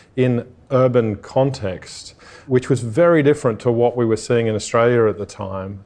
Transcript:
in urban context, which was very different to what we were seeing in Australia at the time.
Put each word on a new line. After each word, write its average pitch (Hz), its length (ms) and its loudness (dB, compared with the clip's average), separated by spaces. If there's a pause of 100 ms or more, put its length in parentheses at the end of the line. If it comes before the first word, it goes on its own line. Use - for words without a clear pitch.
(160)
in 123 360 -2 (200)
urban 123 460 2
context, - 960 -4 (320)
which 127 220 0
was 131 120 0
very 160 400 2
different 139 380 0
to 123 120 0
what 120 240 0
we 123 100 0
were 110 120 2
seeing 117 300 0
in 110 80 -2
Australia 117 520 2
at 98 120 -2
the 101 60 -8
time. 98 600 -12